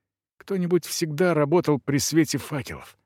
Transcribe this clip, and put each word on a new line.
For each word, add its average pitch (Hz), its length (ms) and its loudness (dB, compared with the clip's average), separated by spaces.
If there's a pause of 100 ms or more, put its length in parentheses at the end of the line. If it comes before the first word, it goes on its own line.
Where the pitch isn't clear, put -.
(380)
Кто-нибудь 180 480 -2
всегда 170 480 0
работал 151 460 2
при 143 180 -2
свете 147 400 2
факелов. - 680 -10